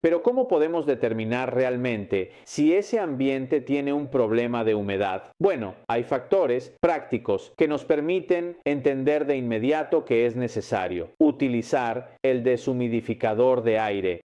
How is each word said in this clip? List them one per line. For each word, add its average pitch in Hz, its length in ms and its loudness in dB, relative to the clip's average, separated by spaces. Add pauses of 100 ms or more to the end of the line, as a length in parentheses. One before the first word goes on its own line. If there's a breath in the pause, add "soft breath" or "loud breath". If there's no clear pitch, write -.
Pero 165 180 2
¿cómo 247 280 0
podemos 160 360 2
determinar 120 680 -2
realmente 123 800 -2 (100)
si 156 320 2
ese 208 240 0
ambiente 135 640 -2
tiene 139 320 -2
un 147 160 -4
problema 120 560 0
de 110 100 2
humedad? 98 640 -2
Bueno, 127 360 0 (120)
hay 117 160 0
factores 131 760 0
prácticos 120 760 -2
que 156 120 4
nos 147 160 -4
permiten 170 800 0
entender 143 600 2
de 139 120 0
inmediato 131 680 0
que 117 220 4
es 117 100 0
necesario 95 760 -4 (100)
utilizar 123 1000 0
el 127 220 0
deshumidificador 120 1200 0
de 110 160 2
aire. 95 480 -2